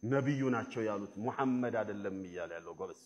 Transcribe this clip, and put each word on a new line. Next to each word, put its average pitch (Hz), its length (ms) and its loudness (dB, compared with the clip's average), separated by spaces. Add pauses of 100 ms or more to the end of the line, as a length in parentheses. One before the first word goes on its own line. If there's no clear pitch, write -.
(140)
ነቢዩ 139 280 4 (140)
ናቸው 117 340 -2
ያሉት፣ 101 240 -2 (100)
ሙሐመድ 127 580 2
አይደለም 101 360 -4 (100)
እያለ 87 300 -6
ያለው 85 220 -12
ጎበዝ። 90 260 -6